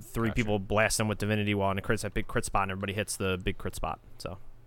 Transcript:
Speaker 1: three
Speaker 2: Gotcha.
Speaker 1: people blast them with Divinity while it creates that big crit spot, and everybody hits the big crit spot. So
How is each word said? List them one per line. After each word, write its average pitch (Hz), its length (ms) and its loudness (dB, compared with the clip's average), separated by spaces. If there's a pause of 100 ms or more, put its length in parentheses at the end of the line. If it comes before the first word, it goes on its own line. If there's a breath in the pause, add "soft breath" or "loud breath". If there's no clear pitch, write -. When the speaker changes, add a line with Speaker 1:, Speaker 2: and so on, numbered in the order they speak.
Speaker 1:
three 113 280 -2
Speaker 2:
Gotcha. 107 80 0
Speaker 1:
people 104 240 2
blast 104 380 4
them 110 100 2
with 104 100 0
Divinity 104 340 2
while 98 240 2
it 98 60 -2
creates 110 220 2
that 101 100 -6
big 107 140 -2
crit - 160 0
spot, - 180 2
and 95 80 0
everybody 98 220 -2
hits 101 240 -2
the 95 260 2
big 95 160 0
crit - 160 -4
spot. - 240 -4 (180)
So 90 220 -8 (280)